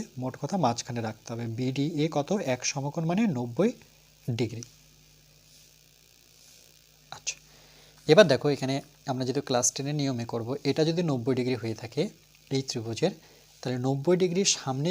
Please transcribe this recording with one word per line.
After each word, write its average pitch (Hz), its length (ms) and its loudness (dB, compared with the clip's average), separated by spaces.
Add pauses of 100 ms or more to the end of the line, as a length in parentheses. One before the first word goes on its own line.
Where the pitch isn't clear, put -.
(200)
মোট 127 220 -6
কথা 147 220 -4
মাঝখানে 117 440 0
রাখতে - 240 -12
হবে। 120 120 -6 (140)
বিডিএ 139 460 0 (120)
কত, 143 140 -2 (240)
এক 123 60 -6 (100)
সমকোণ 143 400 -4
মানে 190 120 2 (160)
নব্বই 123 320 0 (680)
ডিগ্রি। 117 240 -4 (2500)
আচ্ছা, - 200 -8 (760)
এবার 190 200 10
দেখো 123 140 2 (100)
এখানে 135 180 -2 (360)
আমরা 127 160 -2
যেহেতু 131 220 0
ক্লাস 120 260 2
টেনের 143 260 -4
নিয়মে 127 320 -2
করব, 113 160 -4 (220)
এটা 147 180 4
যদি 170 220 0
নব্বই 127 300 2
ডিগ্রি 127 220 0
হয়ে 113 200 -4
থাকে 131 200 -4 (480)
এই 135 180 0
ত্রিভুজের, 117 440 -2 (480)
তাহলে 127 260 -4
নব্বই 139 360 2
ডিগ্রির 185 360 2
সামনে 139 320 -2